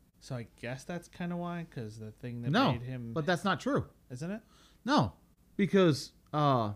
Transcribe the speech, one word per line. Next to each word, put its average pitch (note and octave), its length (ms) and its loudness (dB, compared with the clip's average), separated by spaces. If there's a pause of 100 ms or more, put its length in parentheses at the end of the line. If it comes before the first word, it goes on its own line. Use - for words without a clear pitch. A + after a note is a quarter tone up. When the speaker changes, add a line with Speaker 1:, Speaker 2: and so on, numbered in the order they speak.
(200)
Speaker 1:
So - 160 -8
I A#2 100 -8 (140)
guess B2+ 240 -8
that's F3 240 -8
kinda F3 280 -6
why, F3 340 -6
'cause A2 280 -10
the A2 140 -12
thing A#2+ 300 -10
that B2+ 80 -2
Speaker 2:
No, G3+ 220 4
Speaker 1:
made A#2+ 100 -4
him B2 300 -8
Speaker 2:
but D3 140 -2
that's F3 180 2
not F#3+ 160 2
true. C4 260 0 (240)
Speaker 1:
Isn't C3+ 200 -8
it? G#3+ 100 -8 (440)
Speaker 2:
No, A#3 300 2 (420)
because, F#3 560 4 (200)
uh, C3 440 2